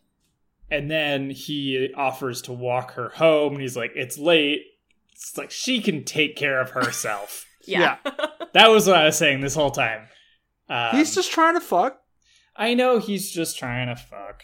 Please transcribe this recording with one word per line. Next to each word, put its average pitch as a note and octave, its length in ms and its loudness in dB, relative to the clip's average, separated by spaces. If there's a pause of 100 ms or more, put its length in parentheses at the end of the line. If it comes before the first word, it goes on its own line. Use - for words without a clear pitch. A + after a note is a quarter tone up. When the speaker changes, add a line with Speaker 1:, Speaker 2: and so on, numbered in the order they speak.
(680)
Speaker 1:
and D3 220 -4
then C#3+ 400 -2
he C3 640 -4
offers C3 480 -4
to B2+ 100 -14
walk B2 400 -4
her A#2+ 160 -8
home, D3+ 440 2
and C#3 80 -10
he's C3 160 -8
like, A#2+ 180 -6
"It's C3 240 -8
late." D3+ 420 2 (520)
It's - 240 -18
like, C#3+ 120 -10
she B3+ 320 -2
can D#3 220 -4
take D3+ 320 -2
care C#3 260 0
of B2+ 100 -6
herself. A2+ 800 -6
Speaker 2:
<laughs> - 40 -20 (120)
Yeah. E3 380 0
Speaker 3:
Yeah. C#4 60 -4 (200)
Speaker 2:
<laughs> - 220 -14
Speaker 1:
That A3 160 10
was G#3+ 180 8
what F#3+ 100 8
I D#3 80 6
was D3+ 120 4
saying C#3 240 2
this C#3 140 -4
whole C#3+ 160 2
time. A2+ 360 -4 (640)
Um, B2+ 260 -2
Speaker 3:
He's D#4 200 2
just F4+ 160 -2
trying E4 240 2
to E4+ 40 0
fuck. G3 400 -2 (560)
Speaker 1:
I A#3 200 0
know B3 240 4
he's G3 320 -4
just E3 260 -4
trying B2 300 -6
to A#2+ 100 -6
fuck. - 460 -18